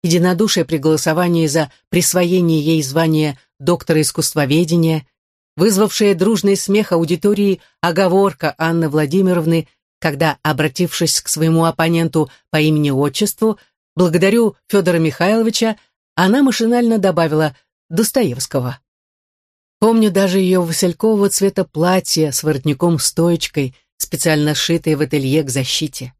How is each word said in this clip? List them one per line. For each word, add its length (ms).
Единодушие 600
при 120
голосовании 680
за 260
присвоение 720
ей 220
звания 560
доктора 440
искусствоведения, 1040
вызвавшая 580
дружный 420
смех 360
аудитории 680
оговорка 760
Анны 300
Владимировны – 800
когда, 420
обратившись 800
к 80
своему 360
оппоненту 680
по 100
имени-отчеству, 1000
"Благодарю 600
Федора 300
Михайловича", 760
она 280
машинально 560
добавила 580
"Достоевского". 880
Помню 300
даже 280
ее 240
василькового 680
цвета 340
платье 680
с 100
воротником-стоечкой, 1300
специально 580
сшитое 420
в 40
ателье 420
к 80
защите. 680